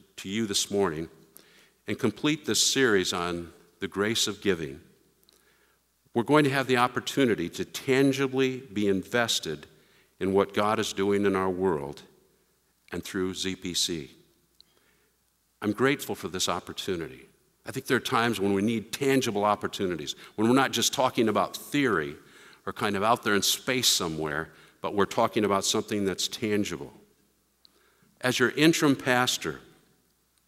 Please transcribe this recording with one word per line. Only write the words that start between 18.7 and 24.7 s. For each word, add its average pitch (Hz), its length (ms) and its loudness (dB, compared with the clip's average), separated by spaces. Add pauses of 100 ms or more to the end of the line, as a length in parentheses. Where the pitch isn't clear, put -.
tangible 120 520 2
opportunities, 92 720 -2 (220)
when 110 120 2
we're 123 60 4
not 131 160 2
just 117 240 -2
talking 123 340 2
about 101 280 0
theory 95 580 -2 (500)
or 98 80 -8
kind 101 240 -2
of 95 60 -2
out 117 220 2
there 104 100 2
in 98 80 4
space - 460 0
somewhere, 78 640 -2 (300)